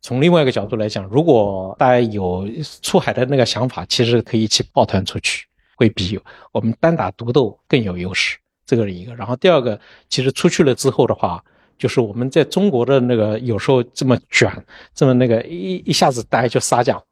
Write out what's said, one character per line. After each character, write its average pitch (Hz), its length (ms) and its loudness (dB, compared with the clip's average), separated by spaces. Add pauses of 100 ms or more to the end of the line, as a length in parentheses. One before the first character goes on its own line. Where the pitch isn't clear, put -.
从 123 140 -4
另 165 100 4
外 170 120 4
一 139 40 2
个 127 60 2
角 104 140 -4
度 104 100 -6
来 107 140 -2
讲， 98 160 -8
如 120 180 0
果 101 560 2
大 131 80 4
家 127 100 6
有 98 480 -2 (360)
出 - 180 0
海 113 140 -2
的 120 100 -2
那 135 140 -2
个 123 80 4
想 123 240 -4
法， 87 160 -10
其 - 180 0
实 117 180 2
可 - 140 -8
以 110 80 2
一 107 40 -2
起 - 140 -2 (120)
抱 123 120 2
团 92 200 -2
出 - 140 -10
去， - 260 -6 (320)
会 120 140 4
比 98 280 -6 (320)
我 - 80 -4
们 113 180 -2
单 165 160 2
打 117 180 -2
独 120 200 -8
斗 123 260 0 (120)
更 135 120 2
有 90 160 -6
优 90 160 -8
势， - 220 -4 (300)
这 131 100 0
个 113 80 0
是 101 80 -6
一 90 140 -14
个。 117 100 -18
然 107 100 -12
后 120 120 -6
第 190 100 0
二 160 140 4
个， 110 180 -4 (300)
其 - 120 -4
实 131 80 0
出 170 200 0
去 - 120 0
了 131 140 4
之 - 140 0
后 127 180 2
的 107 80 -2
话， 87 260 -4 (360)
就 - 100 -4
是 127 140 0
我 107 100 -2
们 120 180 -6
在 151 140 2
中 190 260 0
国 120 160 0
的 135 140 4
那 123 160 0
个 107 240 0
有 120 180 -4
时 - 140 0
候 127 100 4
这 - 240 -6
么 120 140 4 (100)
卷， - 220 2 (420)
这 - 120 2
么 131 80 4
那 123 120 4
个 117 180 2
一， 180 420 -6
一 170 80 0
下 160 180 4
子 117 120 -6
大 117 180 0
家 123 80 0
就 127 100 0
杀 123 240 0
价 - 180 -2 (100)